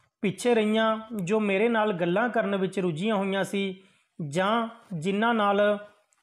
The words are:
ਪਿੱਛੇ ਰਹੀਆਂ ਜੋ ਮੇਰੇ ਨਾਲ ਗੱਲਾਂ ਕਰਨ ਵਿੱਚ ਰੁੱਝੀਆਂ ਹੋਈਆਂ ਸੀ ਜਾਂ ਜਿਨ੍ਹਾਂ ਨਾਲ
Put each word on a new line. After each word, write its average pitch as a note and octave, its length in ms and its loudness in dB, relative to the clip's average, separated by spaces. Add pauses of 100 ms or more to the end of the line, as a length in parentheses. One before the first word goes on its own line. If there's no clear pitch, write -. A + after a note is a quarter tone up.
(200)
ਪਿੱਛੇ G#3 340 0
ਰਹੀਆਂ A3 440 2 (180)
ਜੋ G3+ 240 0
ਮੇਰੇ G3+ 280 2
ਨਾਲ G#3+ 240 2
ਗੱਲਾਂ F3+ 360 0
ਕਰਨ G3+ 280 0
ਵਿੱਚ F#3+ 220 -2
ਰੁੱਝੀਆਂ F#3 380 0
ਹੋਈਆਂ F#3+ 280 0
ਸੀ F#3+ 380 -4 (460)
ਜਾਂ G#3 400 0 (240)
ਜਿਨ੍ਹਾਂ G3 420 0
ਨਾਲ G#3 440 2 (440)